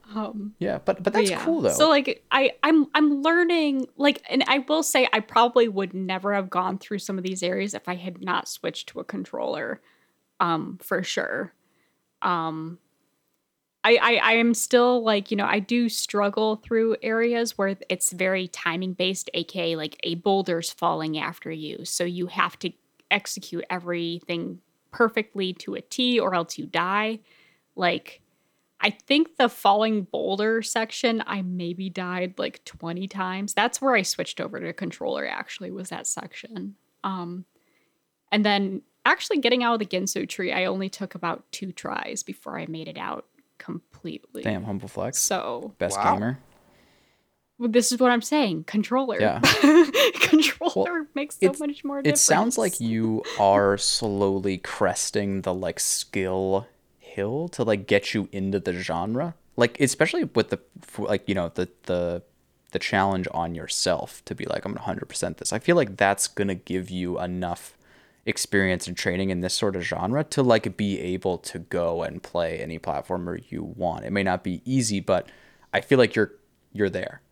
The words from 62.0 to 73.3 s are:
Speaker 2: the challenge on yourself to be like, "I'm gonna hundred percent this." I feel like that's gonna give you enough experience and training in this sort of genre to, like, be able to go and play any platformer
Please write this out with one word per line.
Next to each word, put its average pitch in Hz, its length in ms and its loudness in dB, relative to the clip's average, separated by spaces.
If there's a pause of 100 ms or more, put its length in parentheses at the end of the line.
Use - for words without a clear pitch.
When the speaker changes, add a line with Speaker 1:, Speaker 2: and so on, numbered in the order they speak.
Speaker 2:
the 92 60 -2
challenge 98 540 2
on 85 220 -4
yourself - 720 -2
to - 100 -8
be - 100 -8
like, - 200 -4
"I'm 101 80 -6
gonna - 120 -10
hundred - 220 -6
percent 85 300 -6
this." - 140 -6
I 147 60 -2
feel 170 180 2
like 107 220 2
that's 101 300 2
gonna 98 260 -2
give 90 380 -6
you 90 280 -4
enough 90 560 -6 (520)
experience 95 600 0
and 87 80 -8
training 95 360 0
in 90 100 -2
this 90 140 -2
sort 101 200 0
of 90 60 -4
genre 90 440 -2
to, - 180 0
like, 110 340 4
be 101 220 0
able 90 400 -2
to - 180 -12
go 85 460 -2
and 76 180 -8
play 82 380 -4
any 80 180 -8
platformer 85 720 -6